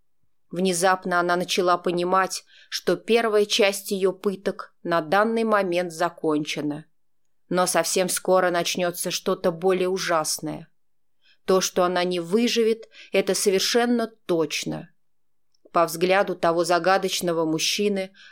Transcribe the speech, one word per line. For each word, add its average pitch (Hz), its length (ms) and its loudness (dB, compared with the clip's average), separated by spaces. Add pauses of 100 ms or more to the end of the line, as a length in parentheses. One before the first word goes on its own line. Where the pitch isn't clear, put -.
(500)
Внезапно 185 720 0
она 175 160 2
начала 175 420 0
понимать, 180 680 0 (260)
что - 260 -2
первая 220 500 2
часть 202 460 0
ее 190 220 0
пыток 190 680 -6
на 170 180 0
данный 214 420 2
момент 185 480 0
закончена. 156 960 -4 (640)
Но 180 160 0
совсем 180 440 0
скоро 180 420 2
начнется 175 600 -4
что-то 185 400 -2
более 180 380 0
ужасное. 165 800 -4 (760)
То, 190 160 2
что 185 240 0
она 180 180 0
не 180 160 -2
выживет, 220 680 0 (240)
это 196 200 2
совершенно 226 760 2 (180)
точно. 160 640 -4 (840)
По 170 140 4
взгляду 180 500 0
того 170 300 2
загадочного 175 800 0
мужчины 190 680 -2 (180)